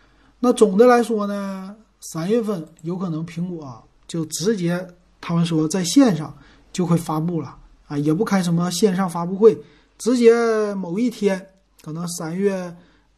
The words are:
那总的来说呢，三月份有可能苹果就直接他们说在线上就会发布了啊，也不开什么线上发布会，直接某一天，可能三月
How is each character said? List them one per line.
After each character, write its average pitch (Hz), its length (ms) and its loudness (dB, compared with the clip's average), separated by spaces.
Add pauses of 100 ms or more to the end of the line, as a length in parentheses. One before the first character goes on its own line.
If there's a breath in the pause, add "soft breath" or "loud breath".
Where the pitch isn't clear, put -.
(380 soft breath)
那 247 140 2
总 196 260 2
的 240 80 8
来 240 160 6
说 214 240 -4
呢， 196 480 -10 (240)
三 165 320 -6
月 240 100 2
份 202 240 -4 (180)
有 170 140 -6
可 180 140 -6
能 160 160 -6
苹 175 220 -8
果 143 340 -14 (240)
就 165 200 -6
直 202 300 -2
接 175 300 -4 (340)
他 170 140 -6
们 170 100 4
说 160 220 0
在 185 160 -2
线 220 340 4
上 147 160 -8 (400 soft breath)
就 180 140 -2
会 170 100 2
发 156 220 -2
布 165 220 -2
了 131 160 -12 (320)
啊， 147 100 -6
也 151 160 2
不 202 100 0
开 196 160 0
什 175 140 0
么 175 160 0
线 185 240 0
上 185 160 -2
发 170 160 -6
布 190 80 -6
会， 202 260 6 (380 loud breath)
直 254 180 0
接 226 580 4
某 180 220 -6
一 240 140 0
天， 190 340 -2 (380)
可 156 100 -14
能 170 160 -8
三 170 280 -8
月 185 400 -4 (420 loud breath)